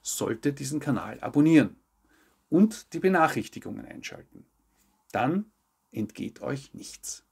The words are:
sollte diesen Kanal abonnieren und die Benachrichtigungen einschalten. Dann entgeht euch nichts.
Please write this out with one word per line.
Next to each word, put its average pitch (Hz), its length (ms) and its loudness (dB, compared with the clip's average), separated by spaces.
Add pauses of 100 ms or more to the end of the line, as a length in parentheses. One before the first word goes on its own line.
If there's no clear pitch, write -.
sollte 110 520 -4
diesen 139 280 -6
Kanal 113 400 -6
abonnieren 147 560 4 (720)
und 208 440 2
die 170 60 -8
Benachrichtigungen 160 840 0
einschalten. - 600 -18 (680)
Dann 151 400 -2 (400)
entgeht - 480 -8
euch 139 340 -8
nichts. - 580 -16